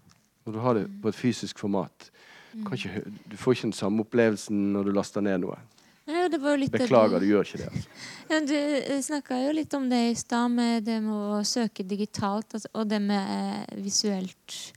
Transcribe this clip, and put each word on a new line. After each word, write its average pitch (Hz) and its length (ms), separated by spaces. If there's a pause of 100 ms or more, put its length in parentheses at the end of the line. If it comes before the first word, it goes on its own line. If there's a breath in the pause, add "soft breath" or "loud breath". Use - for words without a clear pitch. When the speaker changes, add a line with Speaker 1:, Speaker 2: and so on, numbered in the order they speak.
(460)
Speaker 1:
når 110 60
du 110 80
har 123 140
det 101 120 (160)
på 110 60
et 101 80
fysisk - 420
format. 98 520 (440 loud breath)
Du 220 100
kan 202 80
Speaker 2:
Mm. 123 60
Speaker 1:
ikke 95 160
hø-, - 180 (160)
du 107 80
får 127 180
ikke - 80
den 110 100
samme 107 280
opplevelsen 107 720
når 101 120
du 101 80
laster 98 300
ned 95 180
noe. 95 180 (480 soft breath)
Speaker 2:
Nei, 339 180
og 359 60
det 311 100
var 285 160
jo - 0
litt 269 160
det - 160
Speaker 1:
Beklager, 107 320
Speaker 2:
du 95 60
Speaker 1:
du 104 60
gjør 98 120
ikke - 140
det, - 100
altså. - 200 (200)
Speaker 2:
<laughs> - 220
Ja, 311 100
du, 294 140
eh, 285 460
snakket 262 460
jo 294 60
litt 311 220
om 269 140
det 240 220
i 233 40
stad, 240 360
med 233 340
det 226 180
med 214 100
å 208 320
søke 214 420
digitalt, 208 680
altså, 220 200
og 214 140
det 208 140
med, 202 680
eh, - 60
visuelt. 196 1000